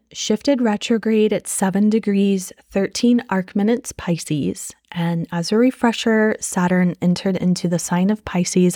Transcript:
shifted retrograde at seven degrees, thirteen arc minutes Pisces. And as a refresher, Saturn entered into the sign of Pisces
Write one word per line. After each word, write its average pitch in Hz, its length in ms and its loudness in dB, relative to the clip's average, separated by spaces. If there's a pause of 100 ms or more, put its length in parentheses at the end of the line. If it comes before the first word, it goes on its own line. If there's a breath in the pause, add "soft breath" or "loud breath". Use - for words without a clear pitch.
(100)
shifted 247 520 -2
retrograde 214 720 0
at - 120 -4
seven 196 440 0
degrees, 202 600 0 (200)
thirteen 240 580 2
arc 190 260 -2
minutes 208 380 0
Pisces. - 800 -4 (180)
And 170 400 -4
as 170 220 -6
a 214 60 4
refresher, 226 800 2
Saturn 180 640 0
entered 180 340 0
into 180 320 0
the 170 100 0
sign 180 300 0
of 214 160 -2
Pisces 180 520 2